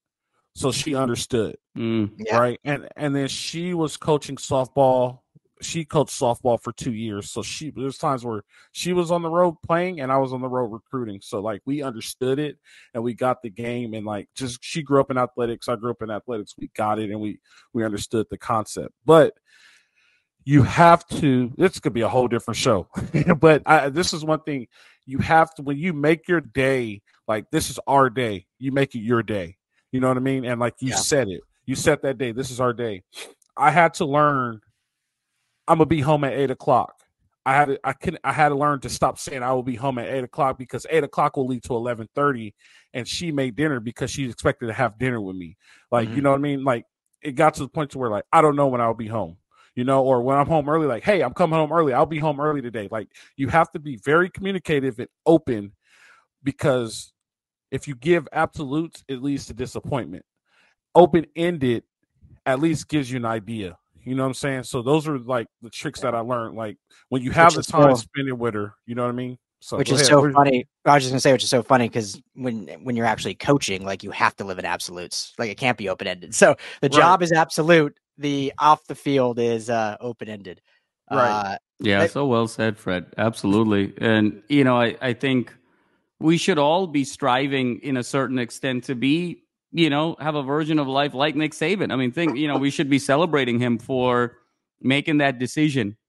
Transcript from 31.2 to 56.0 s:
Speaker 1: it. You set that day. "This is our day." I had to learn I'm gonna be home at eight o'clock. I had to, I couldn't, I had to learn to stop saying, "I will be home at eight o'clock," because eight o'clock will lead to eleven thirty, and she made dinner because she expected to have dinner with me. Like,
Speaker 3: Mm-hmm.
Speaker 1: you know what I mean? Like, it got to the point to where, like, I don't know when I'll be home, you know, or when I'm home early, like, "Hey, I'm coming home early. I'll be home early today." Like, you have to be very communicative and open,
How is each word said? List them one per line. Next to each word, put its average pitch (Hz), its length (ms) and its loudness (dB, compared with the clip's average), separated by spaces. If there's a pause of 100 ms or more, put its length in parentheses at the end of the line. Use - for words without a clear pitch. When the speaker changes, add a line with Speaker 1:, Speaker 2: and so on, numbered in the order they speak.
Speaker 1:
it. 87 120 -10 (240)
You 131 100 -4
set 151 280 0
that 135 140 -2
day. 123 140 -4
"This 127 180 -6
is 127 120 -6
our 123 120 0
day." 107 300 -6 (540)
I 147 140 4
had 165 240 4
to 180 100 -4
learn 135 560 0 (1040)
I'm 165 100 4
gonna 156 80 6
be 151 160 0
home 147 220 2
at 127 100 -2
eight 135 160 0
o'clock. - 540 0 (420)
I 135 80 2
had 143 120 6
to, 135 180 -2
I 135 100 -2
couldn't, - 300 -8
I - 100 0
had 147 160 4
to 143 60 -2
learn 143 260 0
to 127 80 -10
stop - 300 -2
saying, 127 240 -8
"I 131 100 0
will 127 100 0
be 123 120 -6
home 127 240 -4
at 107 80 -6
eight 127 160 -4
o'clock," 135 340 -2
because 123 320 -12
eight 156 140 2
o'clock 147 340 -2
will 131 80 0
lead 127 180 -6
to 127 120 -6
eleven 113 400 -6
thirty, 131 400 -2 (380)
and 120 140 -8
she 170 240 -6
made 131 240 -2
dinner 143 240 0
because 117 300 -8
she 139 180 -6
expected 120 400 -4
to 110 60 -4
have 110 240 -2
dinner 123 240 -2
with 92 140 -8
me. 87 220 -14 (340)
Like, 117 160 2
Speaker 3:
Mm-hmm. 113 80 -6
Speaker 1:
you 139 80 -2
know 139 80 4
what 139 80 2
I - 20 -2
mean? 143 220 -4
Like, 123 220 0 (360)
it 147 120 -8
got 156 220 4
to 160 60 -8
the 131 80 -8
point 151 220 -6
to 135 80 -10
where, 123 100 -2
like, 104 240 -2
I 165 80 8
don't 151 140 6
know 143 120 4
when 123 140 0
I'll 113 140 2
be 113 120 -8
home, 95 300 -6 (380)
you 123 80 -4
know, 135 200 4
or 127 200 4
when 135 140 2
I'm 143 100 4
home 151 220 2
early, 156 180 2
like, 113 160 -2
"Hey, 190 180 4
I'm 127 120 -2
coming 160 260 2
home 151 120 0
early. 156 220 2
I'll 143 140 4
be 151 120 -6
home 147 200 -2
early 147 240 -2
today." 110 260 -8
Like, 110 200 -8 (280)
you 135 120 -2
have 165 240 4
to 170 60 -10
be 147 180 -10
very 170 340 2
communicative 160 640 -2
and 117 120 -10 (180)
open, 120 460 2 (720)